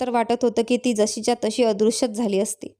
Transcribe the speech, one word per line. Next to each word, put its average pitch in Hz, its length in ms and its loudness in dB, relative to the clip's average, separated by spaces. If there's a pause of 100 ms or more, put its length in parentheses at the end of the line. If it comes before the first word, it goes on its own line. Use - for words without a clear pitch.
तर 247 100 -4
वाटत 233 340 0
होतं 233 240 2
की 247 80 2
ती 247 180 0
जशीच्या 214 400 0 (100)
तशी 226 200 2
अदृश्यच 220 460 2
झाली 202 300 0
असती. - 280 -6 (120)